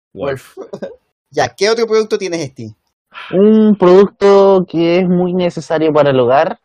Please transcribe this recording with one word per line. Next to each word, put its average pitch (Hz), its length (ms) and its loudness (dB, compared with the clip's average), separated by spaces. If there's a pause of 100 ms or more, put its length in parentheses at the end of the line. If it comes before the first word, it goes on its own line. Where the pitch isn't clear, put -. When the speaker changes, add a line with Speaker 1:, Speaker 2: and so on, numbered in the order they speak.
(140)
Speaker 1:
Wolf. - 420 -10
Speaker 2:
<laughs> - 760 -20
Ya, 139 240 -2
¿qué 196 120 -2
otro 233 180 0
producto 220 300 -2
tienes, 175 260 -6
Esti? 127 260 -14 (640)
Speaker 3:
Un 214 460 2
producto 196 920 4
que 170 280 0
es 185 100 0
muy 180 260 -2
necesario 165 580 -2
para 143 180 2
el 131 100 2
hogar. 139 440 0